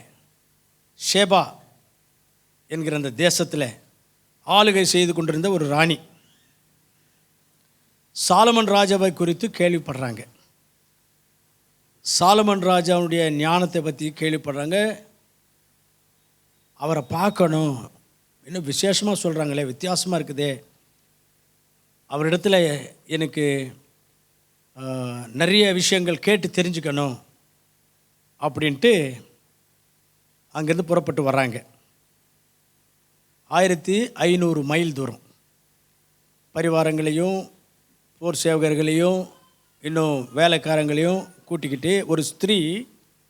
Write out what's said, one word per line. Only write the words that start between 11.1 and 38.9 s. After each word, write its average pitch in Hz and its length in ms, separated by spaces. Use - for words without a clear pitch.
சாலமன் 202 600
ராஜாவுடைய 175 720
ஞானத்தை 165 520
பத்தி 151 360
கேள்விப்படுறாங்க. 156 800
அவரை 151 360
பார்க்கணும், 156 840
இன்னும் 170 200
விசேஷமா 196 580
சொல்றாங்களே, 147 440
வித்தியாசமா 175 500
இருக்குதே, 143 440
அவரிடத்துல 160 680
எனக்கு, 143 640
ஆ, 127 340
நிறைய 190 400
விஷயங்கள் 180 460
கேட்டு 196 300
தெரிஞ்சுக்கணும் 147 720
அப்படின்ட்டு 147 800
அங்கேருந்து 160 280
புறப்பட்டு 160 480
வர்றாங்க. 131 340
ஆயிரத்தி 185 640
ஐந்நூறு 170 500
மைல் 160 300
தூரம். 131 260
பரிவாரங்களையும் 160 960
போர் 165 260
சேவகர்களையும் 160 840